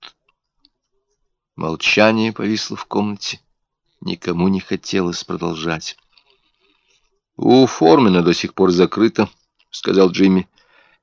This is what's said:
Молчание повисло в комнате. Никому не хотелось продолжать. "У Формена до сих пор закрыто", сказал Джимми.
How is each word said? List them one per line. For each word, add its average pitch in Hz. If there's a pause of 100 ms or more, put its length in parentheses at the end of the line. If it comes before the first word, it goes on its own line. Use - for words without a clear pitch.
(1600)
Молчание 107
повисло 107
в -
комнате. 104 (580)
Никому 87
не 95
хотелось 90
продолжать. 82 (1400)
"У 127
Формена 123
до 85
сих -
пор 95
закрыто", 98 (420)
сказал 92
Джимми. 95 (540)